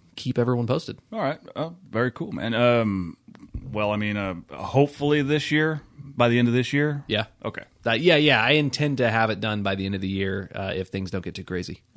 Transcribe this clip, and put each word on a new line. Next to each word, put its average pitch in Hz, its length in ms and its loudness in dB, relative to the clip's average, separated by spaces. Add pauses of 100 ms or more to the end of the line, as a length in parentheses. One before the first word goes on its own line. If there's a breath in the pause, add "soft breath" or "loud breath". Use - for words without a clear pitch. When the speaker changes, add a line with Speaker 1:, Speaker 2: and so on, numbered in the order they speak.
(180)
Speaker 1:
keep 127 200 -4
everyone 120 300 2
posted. - 320 -2 (140)
Speaker 2:
All 220 80 -8
right. 151 180 -4 (160)
Uh, 160 140 -6 (200)
very 120 220 0
cool, - 220 -8
man. 110 200 -4
Um, 110 640 2 (560)
well, 104 200 0
I 104 40 -2
mean, 104 220 -2
uh, 95 180 -4 (160)
hopefully 143 680 2
this 143 300 0
year, 156 300 0 (160)
by - 300 0
the 120 120 4
end 120 100 6
of 117 40 2
this 123 200 0
year? 143 340 -2
Speaker 1:
Yeah. 110 180 -2 (200)
Speaker 2:
Okay. - 180 -8 (220)
Speaker 1:
Uh, 117 80 2
yeah, 160 240 4
yeah. 143 260 6
I 127 80 4
intend 147 460 2
to 120 120 2
have 113 200 2
it 98 100 -4
done 107 240 -2
by 98 120 0
the 95 100 -2
end 98 100 -2
of 95 60 -6
the 95 80 -2
year, 98 440 -4
uh, 95 220 -6
if 90 140 -4
things 95 200 -6
don't 90 140 -6
get 85 120 -8
too 92 80 -10
crazy. - 380 -8 (160)